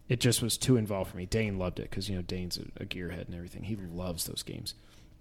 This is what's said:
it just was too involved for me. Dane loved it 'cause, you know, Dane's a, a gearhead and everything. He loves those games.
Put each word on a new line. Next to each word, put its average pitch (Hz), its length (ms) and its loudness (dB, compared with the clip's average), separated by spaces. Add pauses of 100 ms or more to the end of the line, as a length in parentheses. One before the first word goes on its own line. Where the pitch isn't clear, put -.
it 123 100 4
just 123 240 6
was 110 140 2
too 127 200 8
involved 98 340 2
for - 60 -8
me. 90 80 -4
Dane 107 320 2
loved 90 220 0
it - 100 -4
'cause, 95 200 -2
you 98 80 0
know, 90 40 0
Dane's 90 360 -4
a, - 260 -8
a - 20 -6
gearhead 87 420 -6
and 90 80 -8
everything. 87 280 -10
He 107 120 -4
loves 90 500 -4
those - 180 -6
games. - 320 -8 (460)